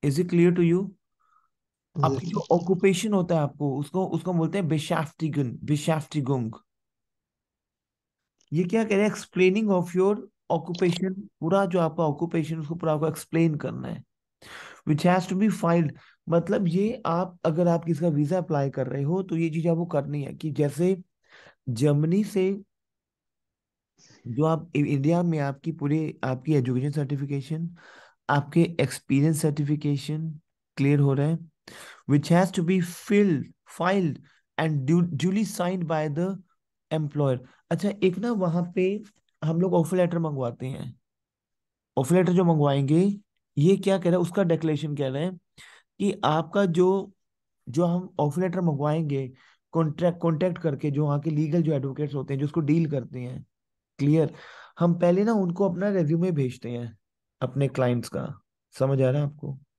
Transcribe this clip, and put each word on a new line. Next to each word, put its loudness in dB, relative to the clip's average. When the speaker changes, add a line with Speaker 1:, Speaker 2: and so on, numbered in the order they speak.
Speaker 1:
Is 0
it 0
clear 4
to 2
you? 2
Speaker 2:
यस, -12
Speaker 1:
आपकी 0
जो -4
Speaker 2:
सर। 0
Speaker 1:
occupation 0
होता 0
है 2
आपको, -4
उसको, -4
उसको -4
बोलते 0
हैं -2
Beschäftigen, -4
Beschäftigung। -2
ये 2
क्या 0
कह 0
रहे 4
हैं? 2
Explaining 0
of 0
your 2
occupation, -2
पूरा 2
जो 0
आपका 0
ऑक्यूपेशन, -2
उसको -8
पूरा 0
आपको 0
explain 0
करना -8
है। -10
Which 2
has 2
to 0
be 2
filed, 2
मतलब 0
ये 0
आप, -2
अगर 2
आप 2
किसी 0
का 0
visa 0
apply -2
कर -4
रहे -4
हो -2
तो -4
ये 0
चीज -2
आपको 0
करनी -4
है -10
कि -8
जैसे 0
Germany 2
से -2
जो 0
आप 0
इ-, 4
India 2
में 0
आपकी -4
पूरी, -2
आपकी -2
education 2
certification, -6
आपके 2
experience 0
certification -2
clear 4
हो 4
रहा 0
है, -2
which 2
has 4
to -2
be 2
filled, 2
filed 0
and 0
du-, 4
duly -2
signed -2
by -2
the -2
employer। 0
अच्छा, -2
एक 2
ना -4
वहाँ -2
पे 0
हम 0
लोग 0
offer 2
letter 2
मंगवाते -4
हैं, -10
Offer 2
letter 4
जो 6
मंगवाएंगे, 4
ये 6
क्या 2
कह -4
रहा 4
है, 4
उसका 0
declaration 0
कह -2
रहे -4
हैं -6
कि 0
आपका 2
जो, 2
जो 0
हम -2
offer 0
letter -2
मंगवाएंगे, -2
contract, 0
contact 0
करके -2
जो 0
वहाँ 0
के -4
legal 0
जो 2
advocates -4
होते -4
हैं, -4
जो -2
उसको -2
deal 0
करते -6
हैं, -12
clear? 2
हम 4
पहले 4
ना 2
उनको 0
अपना -2
रिज्यूमे 0
भेजते -4
हैं -10
अपने -2
clients 0
का, -8
समझ 0
आ 4
रहा 0
है -2
आपको? -10